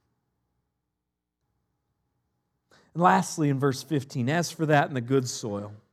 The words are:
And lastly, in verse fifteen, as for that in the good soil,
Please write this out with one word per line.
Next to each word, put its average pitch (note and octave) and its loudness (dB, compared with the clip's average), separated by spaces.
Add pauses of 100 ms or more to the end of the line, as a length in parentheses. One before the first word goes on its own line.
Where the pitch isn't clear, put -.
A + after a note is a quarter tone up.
(3000)
And D#3+ -2
lastly, F3+ 4
in C3+ 0
verse C3+ 0
fifteen, C3 -4
as E3 -2
for D#3+ -4
that D3+ 4
in D#3+ -10
the B2+ -4
good B2+ 0
soil, G#2 -8 (180)